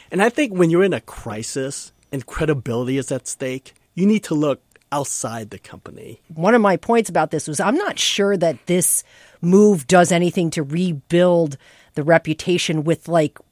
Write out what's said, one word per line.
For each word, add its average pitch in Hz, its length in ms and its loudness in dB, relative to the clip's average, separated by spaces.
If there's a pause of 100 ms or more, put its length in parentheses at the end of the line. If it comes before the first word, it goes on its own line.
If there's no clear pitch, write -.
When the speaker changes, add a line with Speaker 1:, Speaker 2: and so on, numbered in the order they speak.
(100)
Speaker 1:
And 185 120 -2
I 233 80 2
think 240 240 -4
when 175 160 2
you're 170 120 4
in 190 120 0
a 117 80 -6
crisis - 880 -10 (180)
and 135 140 -8
credibility 131 720 -4
is 139 160 -6
at 131 160 -6
stake, 131 460 -10 (200)
you 180 120 0
need 214 180 2
to - 100 -4
look 147 280 0 (280)
outside 117 600 -6
the 95 80 -16
company. - 640 -20 (120)
Speaker 2:
One 175 200 2
of 233 80 4
my 190 160 2
points 233 320 0
about 165 220 0
this 156 140 -6
was 151 140 -6
I'm 208 160 0
not 392 220 -4
sure 202 400 0
that 160 260 -2
this - 400 0 (380)
move 185 440 6
does 175 240 6
anything 175 420 2
to 160 100 -4
rebuild 170 960 0 (360)
the 151 100 -4
reputation 160 800 0
with, 156 240 -2
like, 160 300 0 (140)